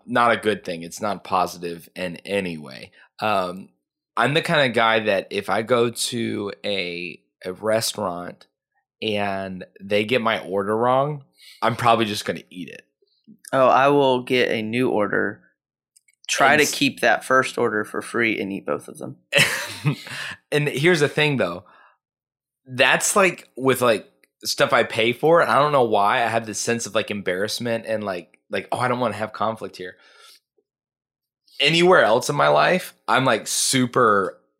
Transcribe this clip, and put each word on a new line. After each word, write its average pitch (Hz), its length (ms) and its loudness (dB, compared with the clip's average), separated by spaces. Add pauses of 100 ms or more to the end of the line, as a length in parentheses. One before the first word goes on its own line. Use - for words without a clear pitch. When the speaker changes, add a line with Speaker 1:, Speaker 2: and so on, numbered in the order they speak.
Speaker 1:
not 120 260 2
a 110 60 2
good 101 260 -2
thing. 85 200 -8
It's 85 180 -14
not 101 240 -6
positive 87 680 -4
in 90 220 -8
any 92 400 -4
way. 65 340 -18 (280)
Um, 95 480 -2 (500)
I'm 123 160 2
the 160 80 2
kind 151 280 2
of 110 60 -2
guy 113 260 4
that 101 300 0
if 98 180 -6
I 101 120 0
go 120 280 2
to 110 600 -6 (140)
a, 90 540 -6 (260)
a 92 80 -8
restaurant 95 920 -4 (560)
and 98 640 -4 (160)
they 104 240 0
get 117 160 2
my 110 240 2
order 98 320 -2
wrong, 135 460 0 (380)
I'm 113 140 0
probably 117 300 4
just 104 200 -6
gonna 90 240 -6
eat 87 200 -14
it. - 160 -20 (680)
Speaker 2:
Oh, 131 140 4
I 131 200 6
will 139 360 4
get 123 280 0
a 113 100 -2
new 113 280 -2
order, 101 520 0 (880)
try 139 240 4
Speaker 1:
And 151 60 4
Speaker 2:
to 147 40 6
Speaker 1:
s- 147 100 -2
Speaker 2:
keep - 260 -2
that 113 240 2
first 127 340 0
order 107 280 -2
for - 160 -8
free 113 380 -2
and 98 140 -6
eat 95 120 -10
both 73 220 -6
of - 120 -16
them. - 180 -12 (680)
Speaker 1:
<laughs> 147 140 0 (540)
And 147 160 0
here's 151 320 2
the 143 100 2
thing, 151 280 0
though. 90 260 -4 (1040)
That's, 131 500 2
like, 185 400 0
with, 127 260 0
like, 113 300 2 (320)
stuff 123 300 0
I 120 100 6
pay 117 300 0
for. 160 280 4
I 113 180 2
don't 147 120 2
know 135 140 4
why 107 380 2
I 113 40 0
have 113 180 -2
this 104 140 -8
sense 117 260 -4
of, 101 80 -12
like, 107 160 0
embarrassment 104 800 -4
and, 107 160 -2
like, 90 360 -10 (100)
like, 98 220 -6
"Oh, - 80 -6
I 123 100 0
don't 123 100 -2
wanna 113 160 -2
have 107 160 -6
conflict 104 460 -6
here." 92 180 -14 (1600)
Anywhere 165 440 6
else 113 260 2
in 143 60 0
my 143 120 2
life, 156 460 2 (140)
I'm, 123 180 2
like, 117 220 0
super, 120 880 0 (220)